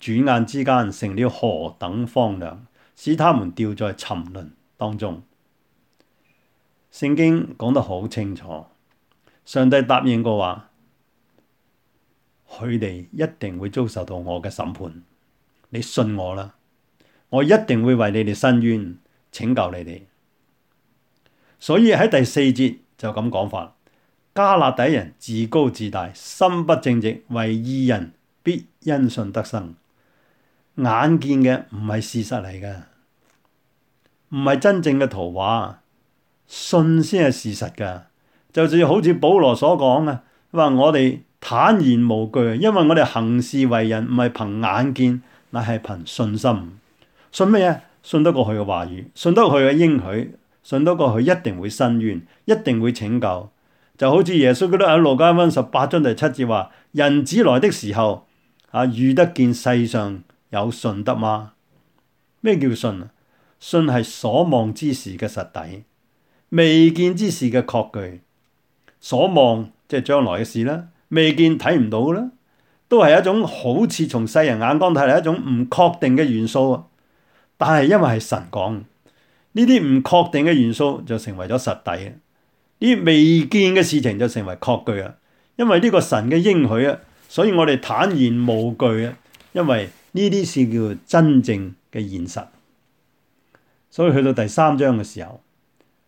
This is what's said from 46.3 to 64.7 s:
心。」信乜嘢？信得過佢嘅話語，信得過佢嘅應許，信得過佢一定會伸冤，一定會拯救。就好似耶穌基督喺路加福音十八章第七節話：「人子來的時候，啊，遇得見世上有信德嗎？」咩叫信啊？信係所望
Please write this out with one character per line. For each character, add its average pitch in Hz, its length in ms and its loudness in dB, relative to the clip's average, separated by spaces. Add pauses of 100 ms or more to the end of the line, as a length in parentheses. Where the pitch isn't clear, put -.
心。」 98 420 -4 (540)
信 190 140 2
乜 202 200 4
嘢？ 156 120 0 (240)
信 156 180 0
得 170 100 4
過 131 140 0
佢 107 140 -2
嘅 104 40 -4
話 90 220 -4
語， 90 200 -14 (100)
信 175 180 0
得 220 80 4
過 143 180 4
佢 135 100 4
嘅 - 40 2
應 156 260 2
許， 101 360 -6 (260)
信 139 240 -2
得 180 100 2
過 147 140 2
佢 110 100 0
一 170 240 0
定 95 160 -8
會 98 80 -8
伸 117 320 -2
冤， 101 220 -4 (240)
一 214 100 2
定 127 240 -2
會 120 120 0
拯 117 280 -4
救。 95 300 -4 (480)
就 135 140 2
好 180 120 4
似 175 140 -2
耶 127 160 6
穌 180 160 0
基 185 80 2
督 196 60 2
喺 160 140 4
路 147 180 4
加 165 180 4
福 175 80 4
音 170 80 4
十 135 140 0
八 135 240 -2
章 156 160 0
第 117 100 2
七 156 140 -2
節 127 200 -4
話： 104 220 -2 (240)
「人 143 320 2
子 214 180 2
來 131 160 4
的 202 120 2
時 104 220 -8
候， 110 340 -2 (420)
啊， 123 160 -2
遇 127 280 0
得 - 120 4
見 123 280 2
世 120 340 0
上 101 360 -6 (280)
有 107 180 -4
信 104 340 -6
德 120 120 -2
嗎？」 107 380 -4 (880)
咩 214 180 2
叫 135 100 0
信 107 320 -4
啊？ 110 80 -18 (500)
信 165 260 0
係 123 180 0
所 123 400 -2
望 117 300 0